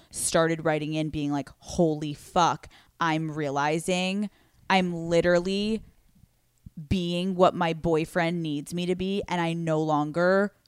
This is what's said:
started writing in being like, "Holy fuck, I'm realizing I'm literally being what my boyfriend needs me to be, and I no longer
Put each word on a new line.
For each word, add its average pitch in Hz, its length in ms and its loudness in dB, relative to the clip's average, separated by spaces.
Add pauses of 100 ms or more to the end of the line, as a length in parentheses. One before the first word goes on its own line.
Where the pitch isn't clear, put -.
(100)
started 165 560 0
writing 156 260 0
in 156 160 -2
being 143 240 -2
like, 143 160 -2 (100)
"Holy 156 540 0
fuck, - 560 0 (320)
I'm 160 300 0
realizing 165 960 -2 (400)
I'm 185 260 2
literally 175 880 2 (1040)
being 175 480 -2
what 180 200 4
my 170 180 0
boyfriend 165 680 -2
needs 147 320 -6
me 175 100 -2
to 180 100 0
be, 190 320 -4
and 175 140 -2
I 165 140 0
no 160 260 0
longer 160 720 2 (160)